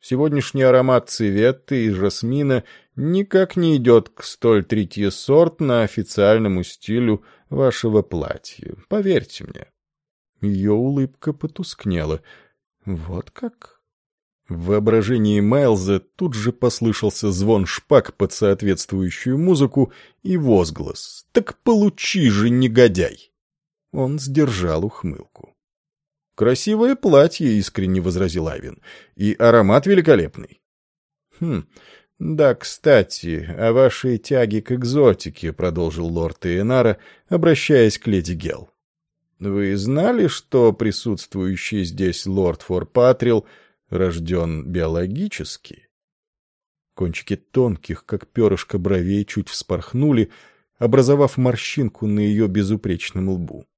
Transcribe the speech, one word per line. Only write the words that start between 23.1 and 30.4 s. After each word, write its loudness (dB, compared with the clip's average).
Он -4
сдержал 0
ухмылку. -10
«Красивое 2
платье», 4
искренне -2
возразил -4
Айвен, -12
«и -2
аромат 4
великолепный». 2